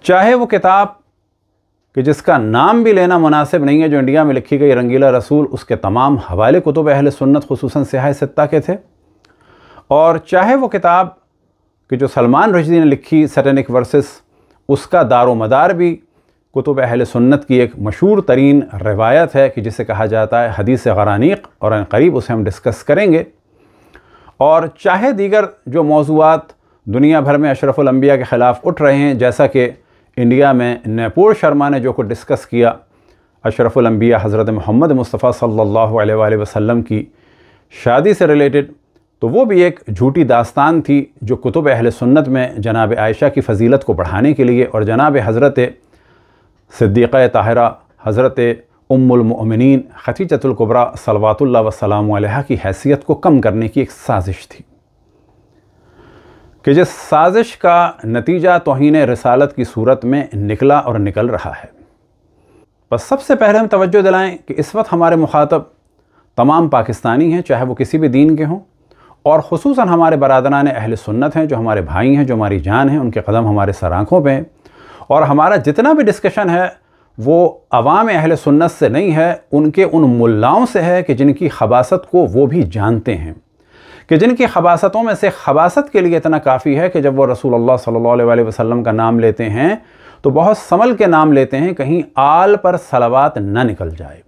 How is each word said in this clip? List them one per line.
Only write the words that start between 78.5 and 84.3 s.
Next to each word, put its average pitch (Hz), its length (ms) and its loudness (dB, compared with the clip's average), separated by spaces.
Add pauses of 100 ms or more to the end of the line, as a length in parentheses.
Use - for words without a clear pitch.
से 147 180 -2
नहीं 165 220 0
है, 160 420 -2
उनके 151 320 2
उन 160 260 2
मुल्लाओं 117 540 2
से 202 160 -4
है 180 220 0
कि 151 120 -2
जिनकी 143 340 0
खबासत 123 640 0
को 175 160 2
वो 120 200 2
भी 151 180 0
जानते 107 480 -2
हैं, 82 220 -10 (760)
कि 160 80 4
जिनकी 240 300 2